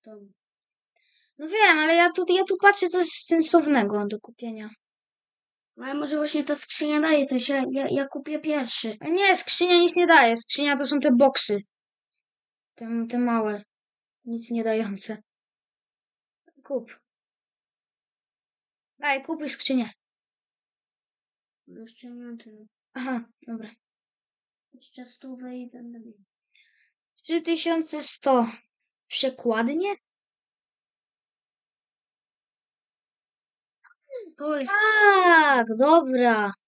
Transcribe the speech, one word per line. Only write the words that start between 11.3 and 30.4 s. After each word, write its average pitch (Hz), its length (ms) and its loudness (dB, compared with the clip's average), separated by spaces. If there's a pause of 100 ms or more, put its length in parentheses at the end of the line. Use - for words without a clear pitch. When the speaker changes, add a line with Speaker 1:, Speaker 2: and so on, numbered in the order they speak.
Speaker 2:
Te, 233 360 -6
te 240 80 -4
małe. 220 440 -2 (600)
Nic 233 260 -10
nie 233 140 -4
dające. 214 580 -4 (1400)
Kup. 233 360 -8 (2000)
Daj, 269 240 -4
kupuj 302 260 -8
skrzynię. 247 420 -2 (1800)
Speaker 1:
No 180 140 -20
jeszcze 233 280 -20
nie 240 160 -18
mam 233 140 -16
tyle. 214 280 -20 (280)
Speaker 2:
Aha, 254 260 -6 (260)
dobra. 220 240 -14 (1000)
Speaker 1:
Jeszcze 247 340 -20
stówę 254 500 -18
i 247 140 -16
będę 240 300 -20
miał. 220 180 -20 (1040)
Speaker 2:
Trzy 330 200 -4
tysiące 330 600 -4
sto. 247 440 0 (600)
Przekładnie? 262 880 -4 (4000)